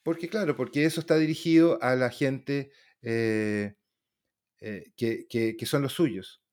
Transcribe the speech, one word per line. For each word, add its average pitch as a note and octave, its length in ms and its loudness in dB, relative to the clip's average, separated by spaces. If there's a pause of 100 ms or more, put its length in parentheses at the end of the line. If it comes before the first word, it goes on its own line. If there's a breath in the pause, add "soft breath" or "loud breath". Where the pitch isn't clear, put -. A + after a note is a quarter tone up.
Porque, E3+ 260 -4
claro, F3+ 280 0
porque C#3+ 300 0
eso D#3+ 140 0
está D#3 180 2
dirigido D#3+ 640 4
a B2+ 120 2
la B2+ 140 2
gente, C3+ 600 -4 (320 soft breath)
eh, G#2+ 720 0 (840)
eh, G#2 360 -12
que, A2+ 320 -4
que, A2+ 300 -2
que A2+ 80 -8
son C#3+ 160 -2
los C3+ 120 -4
suyos, G2+ 480 -4 (120)